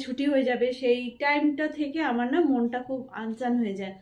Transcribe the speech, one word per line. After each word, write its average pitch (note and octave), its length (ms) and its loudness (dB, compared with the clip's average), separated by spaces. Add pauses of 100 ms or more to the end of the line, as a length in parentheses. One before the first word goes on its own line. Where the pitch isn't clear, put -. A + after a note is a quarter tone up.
ছুটি B3+ 260 -4
হয়ে C4 240 4
যাবে, A#3+ 220 2
সেই B3 280 2 (220)
টাইমটা D4 460 2
থেকে D4 300 -4 (120)
আমার A#3+ 220 0
না E4 80 2
মনটা B3 420 2
খুব C4 180 -6 (120)
আনচান A3 480 -4
হয়ে G#3 140 0
যায়, F#3+ 280 -8